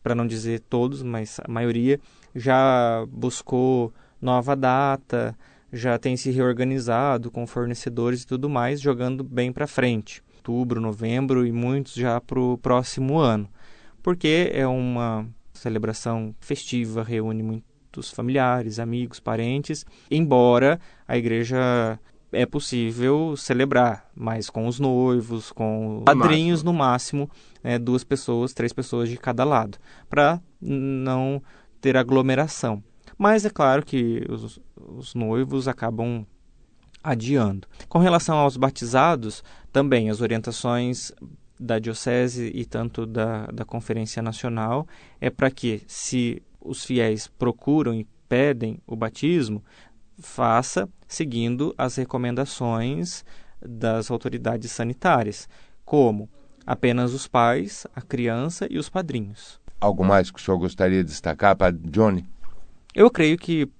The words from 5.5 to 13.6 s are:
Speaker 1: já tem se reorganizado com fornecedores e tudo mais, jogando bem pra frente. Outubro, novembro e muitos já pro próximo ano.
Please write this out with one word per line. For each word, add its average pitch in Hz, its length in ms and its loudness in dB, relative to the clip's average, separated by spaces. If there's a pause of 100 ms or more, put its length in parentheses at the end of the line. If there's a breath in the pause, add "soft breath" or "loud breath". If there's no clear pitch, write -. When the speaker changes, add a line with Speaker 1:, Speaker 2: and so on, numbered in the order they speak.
Speaker 1:
já 120 260 -2
tem 127 180 -2
se 131 160 -4
reorganizado 127 1000 0
com 120 160 -8
fornecedores 120 800 -4
e - 40 -20
tudo 131 220 -4
mais, 131 300 0
jogando 131 460 -2
bem 123 260 -2
pra 147 160 -4
frente. 123 560 -2 (140)
Outubro, 120 420 -2
novembro 120 680 0
e 120 60 0
muitos 123 440 -2
já 120 260 0
pro 123 380 0
próximo 131 580 0
ano. 110 320 4 (520 soft breath)